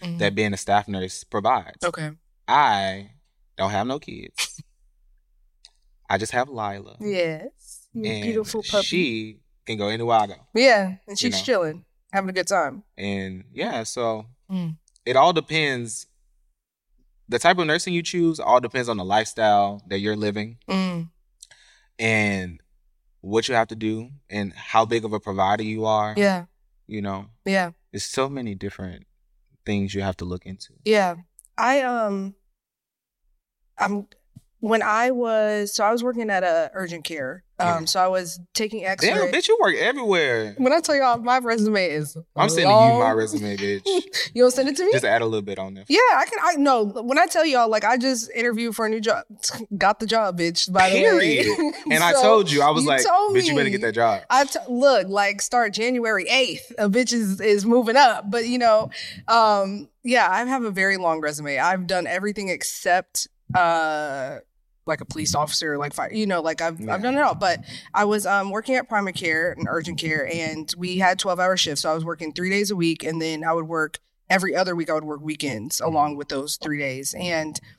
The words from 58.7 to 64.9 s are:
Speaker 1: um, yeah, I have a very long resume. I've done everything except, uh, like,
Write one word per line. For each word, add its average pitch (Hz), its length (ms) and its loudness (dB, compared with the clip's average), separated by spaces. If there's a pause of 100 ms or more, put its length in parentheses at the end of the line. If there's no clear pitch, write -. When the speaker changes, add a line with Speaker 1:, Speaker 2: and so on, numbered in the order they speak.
Speaker 1:
um, 208 600 2 (140)
yeah, 240 260 4
I 196 180 0
have 254 180 -2
a 214 60 -4
very 190 260 0
long 165 240 0
resume. 147 380 -4
I've 180 280 0
done 180 220 -2
everything 196 400 -4
except, - 800 -2 (260)
uh, 151 840 0 (480)
like, 156 140 -2